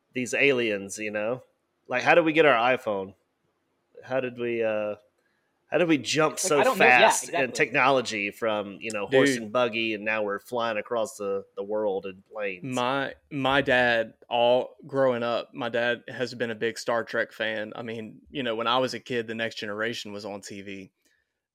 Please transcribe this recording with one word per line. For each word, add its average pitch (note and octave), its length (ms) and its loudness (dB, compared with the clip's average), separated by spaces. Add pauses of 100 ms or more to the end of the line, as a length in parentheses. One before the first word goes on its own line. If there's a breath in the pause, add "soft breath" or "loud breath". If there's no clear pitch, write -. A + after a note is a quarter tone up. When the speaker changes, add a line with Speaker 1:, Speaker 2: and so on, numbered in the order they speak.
(140)
Speaker 1:
these B2 200 -4
aliens, A2+ 640 2
you G#2+ 140 -6
know? G#2+ 320 -4 (440)
Like, B2 160 -2
how D3+ 120 6
did E3+ 100 8
we D#3+ 80 2
get D#3 120 6
our B2 320 6
iPhone? G2 360 -4 (880)
How C3 160 -4
did B2 180 -4
we, A#2 260 -2
uh, G#2+ 320 -2 (760)
how - 60 2
did E3+ 100 2
we D#3 100 4
jump C3+ 360 0
Speaker 2:
Like, - 60 -8
Speaker 1:
so D3+ 200 2
Speaker 2:
I C3 40 4
don't B3 140 2
know. D3+ 80 6
Yeah, B2+ 140 8 (100)
Speaker 1:
fast - 200 2
in - 0 -
Speaker 2:
exactly. C3 240 -2
Speaker 1:
technology B2+ 800 0
from, G#2 500 -4
you A2 100 -8
know, G2+ 160 -6
horse C3+ 260 4
Speaker 3:
Dude. A#2 100 -4
Speaker 1:
and G#2+ 100 -12
buggy, A2+ 400 0
and G2+ 120 -8
now A2 160 -2
we're G2+ 180 -4
flying A#2 380 -4
across A2 380 -4
the, G2 300 -4 (100)
the G2+ 80 -8
world G2+ 420 -2
in F#2+ 160 -14 (100)
planes? G2+ 320 -6
Speaker 3:
My, B2+ 520 -2 (160)
my C#3 300 0
dad, B2 520 2 (160)
all A#2+ 460 2 (100)
growing C3 380 0
up, A#2 300 -2
my A#2+ 160 -6
dad A#2+ 400 -2
has B2 260 -6
been A#2 160 -4
a A2 40 -8
big A2+ 220 -4
Star A#2 280 -2
Trek A#2 260 -4
fan. A2 440 -6
I A#2 80 -10
mean, A2+ 360 -12 (100)
you C#3+ 140 -6
know, A2+ 120 -2
when A#2 120 -2
I B2 120 4
was B2 140 0
a A#2 60 -8
kid, A#2 280 -4
The A2+ 80 -8
Next A2+ 200 -4
Generation A2 560 -6
was G#2 140 -10
on G2+ 160 -10
T G2+ 200 -14
V. F#2+ 300 -14 (640)